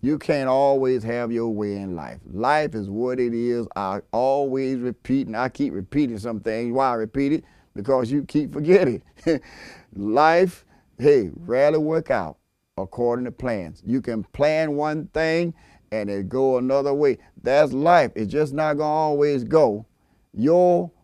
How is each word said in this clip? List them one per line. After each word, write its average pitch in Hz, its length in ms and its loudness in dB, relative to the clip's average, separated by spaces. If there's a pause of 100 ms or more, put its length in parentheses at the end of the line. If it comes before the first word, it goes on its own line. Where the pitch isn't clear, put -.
You 147 180 -2
can't 139 300 -2
always 131 540 2
have 117 300 -4
your 117 180 -2
way 104 260 -4
in 98 200 -8
life. 67 240 -12 (120)
Life 143 420 0
is 101 140 -6
what 120 300 -4
it 120 160 0
is. 117 400 -2
I 98 260 -4 (120)
always 135 680 -2
repeat, 123 480 -2
and 110 100 -8
I 127 120 -2
keep 143 240 -4
repeating 113 460 -2
some 110 220 -6
things. 113 320 -4
Why 131 180 2
I 120 40 0
repeat 135 380 -2
it? 156 120 -2 (300)
Because 120 360 0
you 143 140 0
keep - 280 -2
forgetting. 151 500 2 (220)
<laughs> 160 160 0 (560)
Life, 156 680 2 (340)
hey, 123 360 4
rarely 143 440 0
work 156 320 -2
out 95 280 -4 (380)
according 120 480 -2
to 123 80 -10
plans. 101 520 -6
You 123 160 0
can 113 240 -4
plan 151 520 0
one 151 320 -4
thing 160 460 -2 (380)
and 104 180 -4
it 98 180 -4
go 131 300 2
another 139 360 0
way. 143 240 2 (240)
That's 139 300 4
life. 147 420 4
It's 104 160 -4
just 143 220 -2
not 151 220 -2
gonna 151 180 -2
always 147 520 0
go 120 420 4 (460)
your 175 580 4 (140)